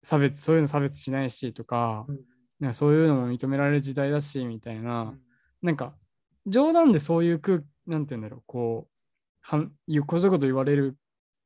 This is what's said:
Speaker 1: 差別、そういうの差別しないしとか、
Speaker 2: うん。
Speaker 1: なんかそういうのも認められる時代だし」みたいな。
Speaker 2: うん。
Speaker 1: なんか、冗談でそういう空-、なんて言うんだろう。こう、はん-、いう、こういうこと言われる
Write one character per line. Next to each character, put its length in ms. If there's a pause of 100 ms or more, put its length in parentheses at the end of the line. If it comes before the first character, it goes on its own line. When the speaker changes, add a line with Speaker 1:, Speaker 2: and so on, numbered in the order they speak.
Speaker 1:
差 160
別、 220
そ 120
う 40
い 40
う 20
の 60
差 100
別 220
し 100
な 140
い 60
し 220
と 120
か、 440
Speaker 2:
う 40
ん。 80 (400)
Speaker 1:
な 80
ん 20
か 40
そ 160
う 40
い 100
う 40
の 80
も 160
認 160
め 80
ら 100
れ 60
る 80
時 160
代 160
だ 80
し」 260
み 140
た 120
い 80
な。 220
Speaker 2:
う 120
ん。 60 (400)
Speaker 1:
な 120
ん 40
か、 200 (500)
冗 280
談 180
で 60
そ 200
う 60
い 80
う 60
空-、 240 (240)
な 120
ん 60
て 100
言 40
う 20
ん 20
だ 60
ろ 80
う。 100
こ 400
う、 40 (500)
は 160
ん-、 160 (160)
い 100
う、 60
こ 120
う 40
い 60
う 40
こ 80
と 60
言 100
わ 100
れ 120
る 180 (520)